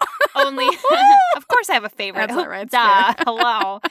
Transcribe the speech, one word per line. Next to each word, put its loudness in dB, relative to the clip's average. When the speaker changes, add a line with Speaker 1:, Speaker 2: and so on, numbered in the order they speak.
Speaker 1:
<laughs> -4
Speaker 2:
only, -2
<laughs> 4
of -8
course -2
I 0
have 0
a -10
favorite. -6
Speaker 1:
That's -6
all -6
right. -10
It's -16
Speaker 2:
Duh. 4
Speaker 1:
fair. -16
<laughs> -4
Speaker 2:
Hello. -2